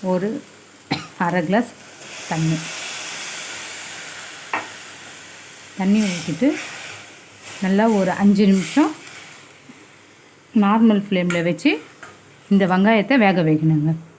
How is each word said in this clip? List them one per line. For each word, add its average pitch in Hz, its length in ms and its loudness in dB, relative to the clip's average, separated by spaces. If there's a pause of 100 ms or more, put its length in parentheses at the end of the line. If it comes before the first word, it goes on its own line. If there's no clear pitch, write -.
(100)
ஒரு 185 180 0 (960)
அரை 175 220 0
கிளாஸ் 220 240 0 (580)
தண்ணி, 160 280 -2 (3250)
தண்ணி 196 300 2
ஊற்றிட்டு 175 400 -2 (1160)
நல்லா 196 200 2 (120)
ஒரு 185 160 0 (100)
அஞ்சு 202 280 6
நிமிஷம் 196 420 2 (1700)
நார்மல் 214 420 6
ஃப்ளேமில் 175 420 0
வச்சு 220 240 2 (800)
இந்த 196 200 6
வெங்காயத்தை 208 520 4
வேக 180 240 4
வைக்கணுங்க. 156 460 2 (240)